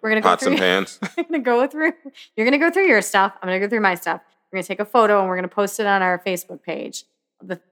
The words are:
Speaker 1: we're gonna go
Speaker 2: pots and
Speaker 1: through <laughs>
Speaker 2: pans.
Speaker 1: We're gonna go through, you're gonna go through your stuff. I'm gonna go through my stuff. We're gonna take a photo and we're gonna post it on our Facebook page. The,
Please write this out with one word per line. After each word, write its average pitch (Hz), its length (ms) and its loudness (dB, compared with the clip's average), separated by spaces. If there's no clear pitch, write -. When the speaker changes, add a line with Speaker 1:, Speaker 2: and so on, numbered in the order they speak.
Speaker 1:
we're 220 60 -4
gonna 220 140 0
go 98 80 4
Speaker 2:
pots 87 160 0
and 90 100 2
Speaker 1:
through - 20 -2
<laughs> 92 80 2
Speaker 2:
pans. 92 320 0
Speaker 1:
We're 339 80 -4
gonna 330 160 -4
go 240 260 2
through, 311 260 -2
you're 220 120 -2
gonna 269 120 4
go 330 120 2
through 381 180 2
your 220 140 4
stuff. 190 400 0
I'm 190 60 -12
gonna 185 120 -2
go 202 80 -2
through 226 140 -2
my 190 120 2
stuff. 165 280 -6
We're 190 60 -12
gonna 185 100 -6
take 196 140 -6
a 208 60 -4
photo 208 340 4
and 190 80 0
we're 185 80 -2
gonna 180 120 -6
post 196 320 -2
it 214 60 -2
on 196 160 2
our 180 160 0
Facebook - 440 -6
page. - 420 -10
The, 180 180 -10